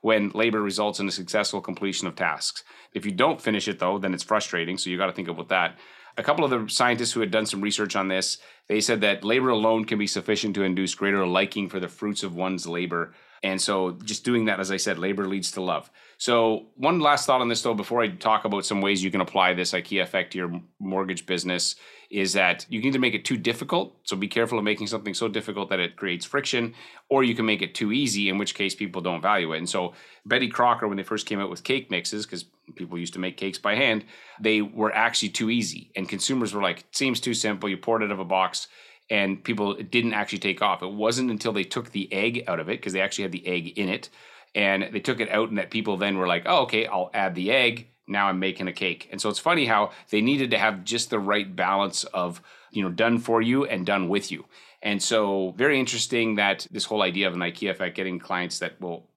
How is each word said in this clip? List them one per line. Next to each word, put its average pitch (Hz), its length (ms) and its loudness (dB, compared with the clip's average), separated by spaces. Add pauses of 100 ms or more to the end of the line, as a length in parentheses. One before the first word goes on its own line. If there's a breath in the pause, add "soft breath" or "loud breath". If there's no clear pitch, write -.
when 104 300 4
labor 107 320 2
results 104 380 -2
in 101 80 0
a - 20 -2
successful 98 500 -2
completion 98 460 -4
of 82 80 -6
tasks. - 480 -2 (320 loud breath)
If - 100 -6
you 208 60 -2
don't 156 300 2
finish 107 260 0
it, 101 140 -4
though, 95 180 2
then 95 160 -2
it's 87 80 -6
frustrating. 92 560 -2
So - 120 -4
you 90 60 -2
gotta 92 160 0
think 90 140 -6
about 82 220 -8
that. 90 280 2 (400 loud breath)
A - 60 -6
couple 151 220 2
of 139 60 2
the 113 220 -2
scientists 120 400 2
who 117 80 0
had 101 120 0
done 110 140 2
some 98 140 -4
research 104 360 -2
on 98 100 2
this, 92 320 0 (300 loud breath)
they 107 120 2
said 113 200 2
that 101 240 2
labor 127 260 4
alone 113 340 4
can 110 140 -2
be 104 80 0
sufficient 101 480 0
to 98 80 0
induce 92 320 0
greater 98 320 2
liking 98 420 0
for 95 120 -4
the 90 80 -4
fruits 104 340 -4
of 92 120 -6
one's 90 340 -2
labor. 85 440 -2 (300 loud breath)
And 95 180 -2
so 95 320 0 (120)
just 107 200 -6
doing 120 220 2
that, 101 120 2
as 95 140 -2
I 98 40 0
said, 92 220 0
labor 95 280 -2
leads 95 260 -4
to 98 80 -6
love. 87 300 -2 (260 loud breath)
So 113 580 2
one 165 240 2
last 147 260 4
thought 131 160 4
on 120 80 2
this, 117 140 0
though, 120 120 2
before 113 280 0
I 110 60 2
talk 104 360 2
about 101 220 0
some 104 140 0
ways 95 240 4
you 92 80 0
can 101 80 2
apply 92 340 4
this 90 160 0
ikea 92 320 -2
effect 90 300 -2
to 92 60 -6
your 87 220 -4 (200)
mortgage 95 440 -2
business, 90 520 -2 (340 loud breath)
is 95 220 0
that 92 360 2
you 110 120 -4
can 127 80 2
either 135 100 2
make 123 160 2
it 101 100 -4
too 131 120 0
difficult, 117 680 -2
so - 140 -6
be 98 100 -2
careful 117 320 0
of 104 60 -2
making 104 240 0
something 104 260 -4
so 113 140 0
difficult 101 400 -4
that 95 100 0
it 87 160 -2
creates 87 300 -4
friction, 120 500 -2 (340 loud breath)
or 135 140 4
you 120 140 4
can 117 100 0
make 104 160 2
it 90 140 -6
too 107 160 -2
easy, 107 360 0
in 95 100 0
which 101 180 -4
case 98 180 -2
people 95 260 -6
don't 85 200 -2
value 90 320 2
it. 80 60 -4
And 87 100 -6
so 90 240 -2 (340 loud breath)
Betty 123 220 2
Crocker, 120 400 2
when 101 80 -2
they 101 80 -4
first 107 220 -4
came 101 120 -2
out 98 120 -2
with 90 120 -10
cake 131 300 -2
mixes, 104 340 -4
'cause 85 200 -12 (280)
people 87 240 -8
used 85 140 -6
to 90 80 -8
make 92 160 -4
cakes 95 220 -6
by 104 180 0
hand, 117 280 2 (360 loud breath)
they 107 220 4
were 107 300 0
actually 110 360 2
too 110 200 -2
easy. 107 460 -2
And 95 140 -6
consumers 110 440 -2
were 101 100 -2
like, 87 280 -2
"Seems 135 300 0
too 120 140 -2
simple. 107 340 0
You 95 80 0
pour 113 260 0
it - 20 2
out 101 60 -2
of 101 80 -2
a 95 60 -4
box." 92 420 0 (440 loud breath)
And 98 320 0
people, 101 320 0
it 104 160 -10
didn't 117 240 2
actually 104 240 -2
take 92 220 -2
off. 98 220 2
It 92 100 -6
wasn't 117 380 0
until 110 220 -2
they 101 120 0
took - 280 -8
the 98 200 -4
egg 113 340 -2
out 87 140 -2
of 80 80 -6
it, 104 140 -4
'cause 95 100 -6
they 95 80 0
actually 98 220 -2
had 92 100 -4
the 92 140 -8
egg 87 320 -4
in 98 100 0
it, 107 200 -4 (460 loud breath)
and 98 380 2
they 104 80 -4
took 123 200 -2
it 107 100 -2
out, 110 180 2
and 110 80 -4
that 98 140 -2
people 104 280 -2
then 98 200 0
were 92 80 0
like, 87 180 0
"Oh, 165 180 4
okay, 110 240 0
I'll 92 280 -2
add 95 200 0
the 90 160 -2
egg. 120 380 2 (180)
Now 101 220 0
I'm 92 100 0
making 92 300 -2
a 90 40 -6
cake." 90 380 -4
And 92 80 -12
so 107 120 0
it's 101 80 -2
funny 165 260 2
how 107 280 4 (180 loud breath)
they 104 100 4
needed 131 300 2
to 110 80 2
have 98 260 0
just 117 240 -2
the 113 100 0
right 98 380 0
balance 95 480 0
of, 90 380 -4 (280 loud breath)
you 104 120 -2
know, 92 80 0
done 113 260 2
for 113 240 2
you 123 240 2
and 92 220 -2
done 95 240 0
with 101 200 0
you. - 140 -10 (380 loud breath)
And 104 200 -2
so 98 540 2
very 135 240 4
interesting 117 540 0
that 101 360 2
this 95 140 -4
whole 107 160 0
idea 95 280 2
of 87 60 -2
an 90 60 -2
ikea 87 300 -2
effect, 90 260 -4
getting 92 220 -4
clients 87 400 -4
that 82 200 -6
will 87 380 -10